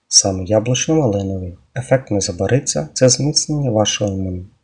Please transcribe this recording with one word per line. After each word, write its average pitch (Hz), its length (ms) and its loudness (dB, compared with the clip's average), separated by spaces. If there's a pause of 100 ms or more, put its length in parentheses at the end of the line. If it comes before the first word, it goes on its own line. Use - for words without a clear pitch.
саме 95 360 2
яблучно-малиновий. 104 1080 0 (220)
Ефект 127 340 0
не 101 100 0
забариться, 117 720 -2
це - 160 4
зміцнення 147 640 0
вашого 107 420 0 (520)